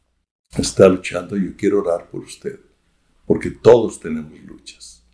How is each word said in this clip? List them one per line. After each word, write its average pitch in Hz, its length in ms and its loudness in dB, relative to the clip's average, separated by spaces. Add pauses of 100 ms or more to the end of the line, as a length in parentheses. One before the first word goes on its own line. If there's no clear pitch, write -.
(560)
está 107 320 4
luchando, 90 480 -4
yo 90 200 -4
quiero 101 240 0
orar 85 300 -4
por 90 100 -12
usted, - 400 -14 (680)
porque - 220 -2
todos 113 500 4
tenemos 78 400 -12
luchas. - 720 -20